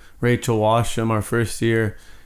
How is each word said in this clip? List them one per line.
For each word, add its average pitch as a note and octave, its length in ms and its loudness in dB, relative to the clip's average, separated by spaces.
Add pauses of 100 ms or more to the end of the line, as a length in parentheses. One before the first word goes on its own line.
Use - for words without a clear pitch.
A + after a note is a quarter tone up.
(200)
Rachel A#2+ 400 0
Washam, A2+ 500 2
our G#2+ 140 0
first - 380 -2
year. A2+ 360 0 (280)